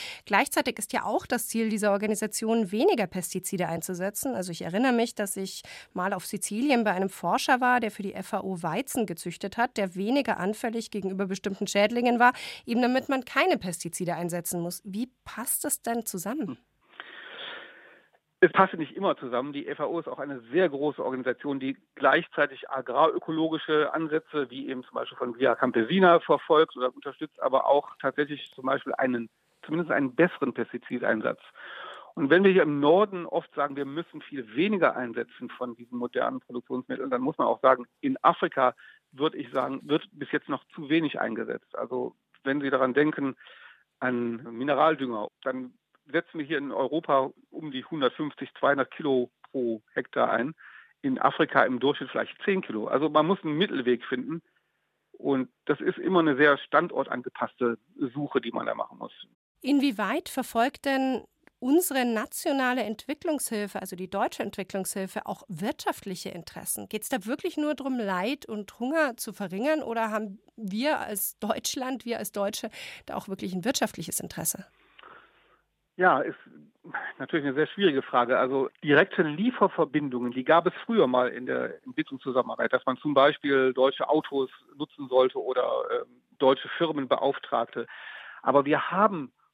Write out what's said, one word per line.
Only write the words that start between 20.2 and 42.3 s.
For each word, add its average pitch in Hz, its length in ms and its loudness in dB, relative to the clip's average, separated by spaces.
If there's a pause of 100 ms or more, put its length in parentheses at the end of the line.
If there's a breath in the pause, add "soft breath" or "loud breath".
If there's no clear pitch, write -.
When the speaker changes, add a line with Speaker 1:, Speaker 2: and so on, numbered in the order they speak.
Speaker 2:
sehr 180 160 4
große 139 340 -4
Organisation, 127 560 -4
die 135 180 -6 (180)
gleichzeitig 143 760 0
agrarökologische 151 1200 0
Ansätze, 156 560 -2
wie 123 180 -10
eben 127 160 -8
zum - 100 -14
Beispiel - 240 -8
von 120 180 -6
Via 123 180 4
Campesina, 156 640 6
verfolgt 156 560 4
oder 127 180 -2
unterstützt, - 480 -10
aber 131 240 2
auch 143 340 4
tatsächlich 143 540 -4
zum 131 120 -8
Beispiel 135 280 -2
einen, 123 340 0 (340)
zumindest 156 280 -2
einen 127 240 0
besseren 151 380 2
Pestizideinsatz. 117 880 -2 (720 loud breath)
Und 135 160 2
wenn 180 140 6
wir 190 80 8
hier 180 100 6
im 147 160 0
Norden 175 480 4
oft - 280 -4
sagen, 143 200 -2
wir 139 120 -4
müssen 151 360 -10
viel 113 320 -12
weniger 170 400 2
einsetzen 120 560 -6
von 123 240 -8
diesen 120 240 -12
modernen 123 400 -2
Produktionsmitteln, 127 720 -8
dann 127 120 -2
muss 139 160 -4
man 120 100 4
auch 113 120 2
sagen, 131 260 4 (140)
in 135 220 -2
Afrika, 147 540 2 (340 loud breath)
würde 143 260 -4
ich 131 140 -10
sagen, 135 320 -2
wird 147 300 0
bis 143 180 -10
jetzt - 180 -2
noch 143 160 -6 (120)
zu 156 120 -10
wenig 156 320 2
eingesetzt. 113 560 -6
Also 123 380 -6 (300)